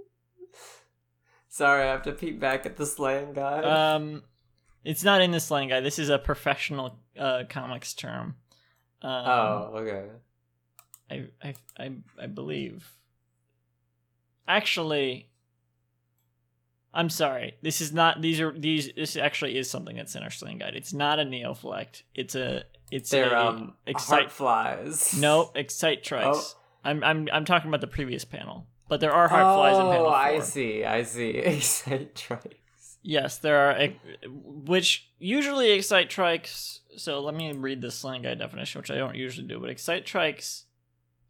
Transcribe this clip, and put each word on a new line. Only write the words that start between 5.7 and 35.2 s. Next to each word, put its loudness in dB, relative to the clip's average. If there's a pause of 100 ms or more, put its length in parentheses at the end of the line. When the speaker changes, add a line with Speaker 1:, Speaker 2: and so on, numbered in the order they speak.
Speaker 2:
This -2
is -2
a 4
professional, -4 (200)
uh, -2
comics -10
term. -10 (680)
Um, -8 (160)
Speaker 1:
Oh, 2
okay. -6 (1040)
Speaker 2:
I, -10 (160)
I, -12 (240)
I, -12 (280)
I -12
believe. -10 (1500)
Actually, -2 (1600)
I'm 0
sorry. 0
This -2
is -6
not. 4
These 0
are -2
these. -2
This -6
actually -2
is -4
something -10
that's -12
in -12
our -12
slang -12
guide. -10
It's -12
not 0
a 0
neoflect. -8 (120)
It's -8
a, -4 (260)
it's -8
Speaker 1:
They're, 4
Speaker 2:
a 4
Speaker 1:
um, -4 (120)
Speaker 2:
excite- 2
Speaker 1:
heart -2
flies. 0
Speaker 2:
No, 4
excite -2
trikes. 0
Speaker 1:
Oh. -20 (240)
Speaker 2:
I'm, -2
I'm, 2
I'm 0
talking 2
about 0
the -6
previous -6
panel. -14 (220)
But 0
there 2
are 8
heart 8
flies 8
in 6
panel 6
Speaker 1:
Oh, 6
I 4
Speaker 2:
four. 0
Speaker 1:
see, -2
I 2
see. -4
<laughs> -2
Excite 0
trikes. -10 (480)
Speaker 2:
Yes, -2
there 6
are, 8
ex-, 0 (280)
which -2
usually 2